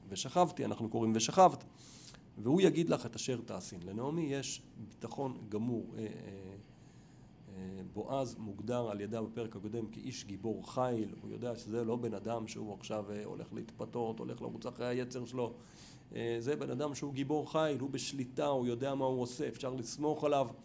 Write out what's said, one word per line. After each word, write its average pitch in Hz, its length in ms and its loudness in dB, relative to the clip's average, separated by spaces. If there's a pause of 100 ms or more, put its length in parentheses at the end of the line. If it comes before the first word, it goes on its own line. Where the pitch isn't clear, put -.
"ושכבתי", 180 560 4
אנחנו 107 240 -2
קוראים 113 260 4
"ושכבת", 143 500 8 (720)
"והוא 127 220 6
יגיד 170 300 6
לך 139 160 2
את 113 80 -6
אשר 123 320 -2
תעשין". 107 400 -8
לנעמי 131 360 -2
יש 139 400 -2 (260)
ביטחון 123 480 -4 (120)
גמור. 110 480 0
אה, 113 60 -4
אה, 110 40 -4 (1500)
אה, 95 240 -8 (100)
בועז 117 460 -2
מוגדר 110 520 -2
על 101 100 -2
ידה 107 220 -2
בפרק 113 340 -4
הקודם 107 300 -4
כאיש 110 380 -8
גיבור 98 480 -4
חיל, 123 500 2
הוא 107 80 -10
יודע 110 260 -4
שזה 113 280 -2
לא 113 120 2
בן 120 180 -2
אדם 110 340 -2
שהוא 110 260 -6
עכשיו, 107 360 -4
אה, 104 140 -4
הולך - 280 -8
להתפתות, 113 680 -4
הולך 123 240 -6
לרוץ 117 240 -6
אחרי 123 200 -4
היצר 123 380 -2
שלו, 120 280 -2 (640)
אה, 117 260 0
זה 135 160 0
בן 139 140 -4
אדם 139 240 -2
שהוא 143 200 -4
גיבור 139 380 0
חיל, 156 280 4
הוא 135 100 -2
בשליטה, 135 560 -2
הוא 135 200 4
יודע 123 280 2
מה 135 100 2
הוא 131 180 4
עושה, 123 260 -2
אפשר 127 260 -4
לסמוך 147 500 0
עליו 143 240 6 (160)